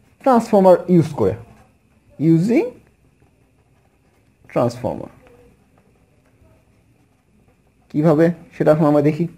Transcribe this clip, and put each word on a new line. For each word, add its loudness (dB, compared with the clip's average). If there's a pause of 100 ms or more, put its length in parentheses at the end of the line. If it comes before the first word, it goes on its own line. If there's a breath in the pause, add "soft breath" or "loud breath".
(220)
ট্রান্সফর্মার 2 (120)
ইউজ 2
করে, -2 (840)
ইউজিং 0 (1800)
ট্রান্সফর্মার। -6 (2750)
কীভাবে 0 (280)
সেটা 2
এখন 0
আমরা 2
দেখি। -2